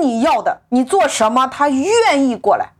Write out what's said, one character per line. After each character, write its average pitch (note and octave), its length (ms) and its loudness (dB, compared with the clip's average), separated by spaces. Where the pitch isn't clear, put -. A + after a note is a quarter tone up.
你 A#3+ 180 -2
要 C4+ 220 0
的？ - 280 -6
你 B3+ 140 0
做 E4+ 240 2
什 A3 240 0
么， B3+ 160 2
他 C#4+ 220 -2
愿 D4+ 580 2
意 A#3+ 80 -2
过 G3+ 220 0
来。 - 220 -8